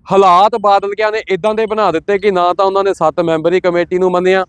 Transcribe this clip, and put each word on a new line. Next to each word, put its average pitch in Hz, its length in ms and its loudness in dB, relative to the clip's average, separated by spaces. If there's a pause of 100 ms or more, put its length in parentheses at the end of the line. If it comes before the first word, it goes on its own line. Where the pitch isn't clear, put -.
(120)
ਹਾਲਾਤ 196 500 4
ਬਾਦਲ 202 320 0
ਕਿਆਂ 214 180 -4
ਨੇ 214 160 -4
ਇੱਦਾਂ 190 280 -2
ਦੇ 220 100 -2
ਬਣਾ 208 260 -2
ਦਿੱਤੇ 175 280 -2
ਕਿ 202 120 0
ਨਾ 175 220 0
ਤਾਂ 190 120 0
ਉਹਨਾਂ 196 180 0
ਨੇ 196 100 0
ਸੱਤ 156 260 -2
ਮੈਂਬਰੀ 165 400 0
ਕਮੇਟੀ 175 380 -2
ਨੂੰ 185 140 0
ਮੰਨਿਆ 185 380 0